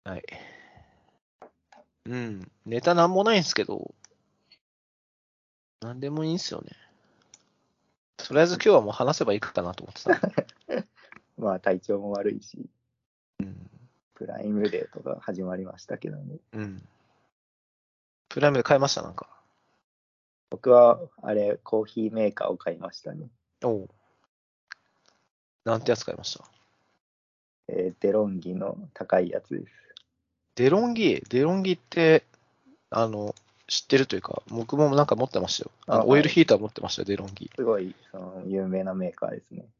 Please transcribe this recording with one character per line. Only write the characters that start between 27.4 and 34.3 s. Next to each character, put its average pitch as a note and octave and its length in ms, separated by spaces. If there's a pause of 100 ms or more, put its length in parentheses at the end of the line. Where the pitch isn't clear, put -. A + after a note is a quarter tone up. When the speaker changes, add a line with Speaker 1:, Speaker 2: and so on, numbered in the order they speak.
Speaker 2:
え F2+ 240
ー、 - 80
デ G2+ 140
ロ G#2+ 120
ン F#2 140
ギ F2+ 160
の G2 380
高 F#2 260
い F2+ 100
や - 120
つ - 120
で - 140
す。 - 60 (800)
Speaker 1:
デ C3 160
ロ A3 160
ン A#3 80
ギ？ D#3 340
デ B2+ 140
ロ E3+ 100
ン F#3+ 80
ギ F#3 120
っ - 40
て、 E3 480 (640)
あ A2+ 180
の、 G#2 280 (320)
知 - 160
っ - 40
て C3+ 100
る C3 100
と G2+ 80
い F#2 40
う - 20
か、 - 260